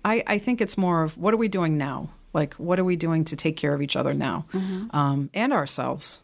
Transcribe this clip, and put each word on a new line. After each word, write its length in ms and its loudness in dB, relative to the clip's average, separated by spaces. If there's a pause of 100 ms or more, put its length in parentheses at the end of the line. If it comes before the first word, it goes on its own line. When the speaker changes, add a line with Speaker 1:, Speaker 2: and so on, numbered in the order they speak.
Speaker 1:
I, 240 2
I 100 2
think 220 0
it's 180 -2
more 240 4
of, 160 -2
what 160 2
are 40 2
we 100 2
doing 280 2
now? 340 -4 (220)
Like, 240 0
what 220 0
are 60 4
we 120 2
doing 300 2
to 100 -6
take 200 -2
care 160 0
of 80 0
each 160 -2
other 160 0
now? 400 -2
Speaker 2:
Mm-hmm. 420 -4
Speaker 1:
Um, 380 2
and 220 0
ourselves. 680 -4